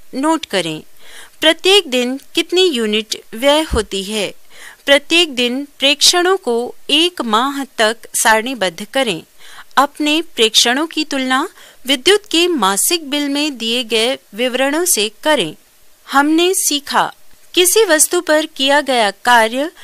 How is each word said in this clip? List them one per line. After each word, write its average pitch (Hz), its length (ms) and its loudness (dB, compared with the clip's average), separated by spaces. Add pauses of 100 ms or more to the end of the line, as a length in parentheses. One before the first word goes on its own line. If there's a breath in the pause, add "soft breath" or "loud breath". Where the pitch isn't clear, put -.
(160)
नोट 311 300 0
करें। 165 380 -4 (580 loud breath)
प्रत्येक 349 480 4
दिन 247 300 -2 (160)
कितनी 349 300 2
यूनिट 220 520 -2 (160)
व्यय 277 280 2
होती 214 420 -4
है? 202 300 -6 (520 loud breath)
प्रत्येक 294 500 2
दिन 247 320 -2 (120)
प्रेक्षणों 349 580 2
को 240 380 -4 (140)
एक 320 320 0
माह 262 420 0
तक 226 340 0 (160)
सारणीबद्ध 220 800 0
करें। 233 300 -2 (540 loud breath)
अपने 294 440 2
प्रेक्षणों 247 680 0
की 311 160 -4
तुलना 269 460 -2 (360 loud breath)
विद्युत 349 400 2
के 339 220 0
मासिक 269 640 0
बिल 294 200 -2
में 285 280 -4
दिए 226 260 -2
गए 226 340 -2 (160)
विवरणों 262 520 -2
से 220 260 -2 (120)
करें। 240 320 0 (560)
हमने 311 420 4
सीखा, 277 600 -2 (400)
किसी - 320 4
वस्तु 320 360 2
पर 311 240 0
किया 285 360 0
गया 247 300 0
कार्य 247 600 2 (120)